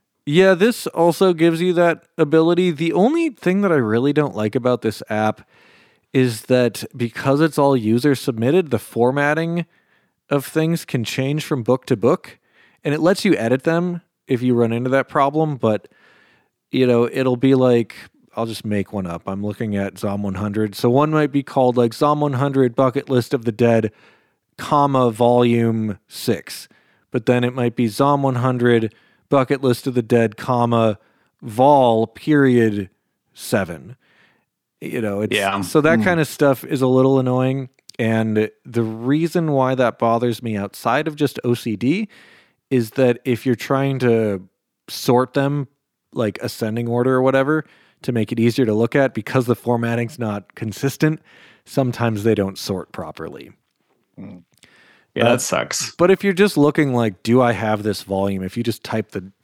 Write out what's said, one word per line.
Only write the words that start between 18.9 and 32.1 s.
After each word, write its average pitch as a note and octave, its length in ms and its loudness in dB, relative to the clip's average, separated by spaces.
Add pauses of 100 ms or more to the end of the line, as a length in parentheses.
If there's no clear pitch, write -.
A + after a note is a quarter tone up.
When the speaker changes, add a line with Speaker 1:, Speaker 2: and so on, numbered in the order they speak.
Speaker 1:
one F#2+ 140 -6
up. E2+ 180 -10
I'm G2 180 -8
looking G#2+ 320 -6
at G2 220 -4
Zom G#2 240 -6
one G2 140 -6
hundred. G#2 400 -4
So - 160 0
one C#3+ 180 4
might D3+ 220 0
be C#3 100 0
called, B2+ 360 0
like, A#2+ 180 2
Zom D3 260 2
one D3 120 0
hundred C3+ 420 0
Bucket C3+ 340 0
List B2 240 0
of A#2 120 -4
the A#2 60 0
Dead, A2+ 400 2 (640)
comma, C#3 520 2
Volume A#2 880 2 (100)
six. - 600 -8 (420)
But A#2+ 160 -6
then B2 180 2
it B2 120 -4
might A#2+ 200 -2
be B2 120 0
Zom C#3 340 2
one C3+ 140 0
hundred A#2+ 580 2 (360)
Bucket C3+ 340 0
List B2 240 0
of B2+ 80 -4
the B2 80 0
Dead, A2+ 340 2
comma, A#2 640 0 (420)
Vol A#2+ 640 4
period A#2 880 2 (420)